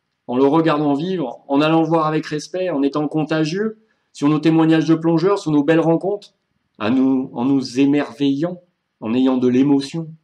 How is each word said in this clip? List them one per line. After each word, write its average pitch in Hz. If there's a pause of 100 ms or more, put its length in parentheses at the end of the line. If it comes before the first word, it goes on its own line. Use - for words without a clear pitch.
(260)
en 123
le 135
regardant 147
vivre, 156
en 139
allant 160
voir 160
avec 156
respect, 180
en 143
étant 143
contagieux 156 (300)
sur 143
nos 151
témoignages 160
de 160
plongeurs, 165
sur 160
nos 147
belles 160
rencontres, 165 (440)
à 107
nous, 131
en 123
nous 135
émerveillant, 143 (400)
en 113
ayant 131
de 127
l'émotion 139 (160)